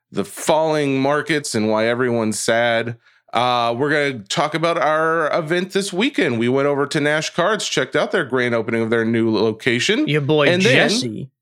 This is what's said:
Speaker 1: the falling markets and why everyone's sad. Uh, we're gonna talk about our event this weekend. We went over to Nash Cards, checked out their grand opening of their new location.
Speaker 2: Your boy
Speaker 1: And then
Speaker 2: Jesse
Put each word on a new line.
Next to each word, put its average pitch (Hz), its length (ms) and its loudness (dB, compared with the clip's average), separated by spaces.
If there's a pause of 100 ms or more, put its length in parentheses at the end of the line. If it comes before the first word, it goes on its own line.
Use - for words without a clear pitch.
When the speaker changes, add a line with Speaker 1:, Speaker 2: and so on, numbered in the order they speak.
(120)
Speaker 1:
the - 140 -4
falling 151 760 0
markets 143 540 -2
and 107 140 0
why 110 180 2
everyone's 117 520 0
sad. 117 580 0 (360)
Uh, 120 440 2
we're 143 120 0
gonna 139 340 -2
talk 151 320 -2
about 165 220 0
our 160 600 0
event 175 340 -2
this 196 220 -4
weekend. 175 460 0
We 120 100 2
went 139 180 2
over 143 200 0
to 156 120 -2
Nash 151 300 0
Cards, 190 380 -2
checked - 280 -2
out 156 160 0
their 175 140 0
grand 123 300 0
opening 113 260 -2
of 110 80 -2
their 113 160 2
new 113 260 2
location. 117 760 0
Speaker 2:
Your 147 140 0
boy 147 260 2
Speaker 1:
And 180 160 4
then 190 260 4
Speaker 2:
Jesse 208 400 -4 (120)